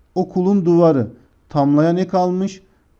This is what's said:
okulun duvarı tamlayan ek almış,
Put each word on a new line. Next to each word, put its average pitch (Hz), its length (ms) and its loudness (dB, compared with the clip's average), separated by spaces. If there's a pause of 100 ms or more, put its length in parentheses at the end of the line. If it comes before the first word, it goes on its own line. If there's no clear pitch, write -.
(160)
okulun 185 500 -2
duvarı 165 420 2 (420)
tamlayan 151 480 0
ek 185 200 -4
almış, 185 440 -4 (380)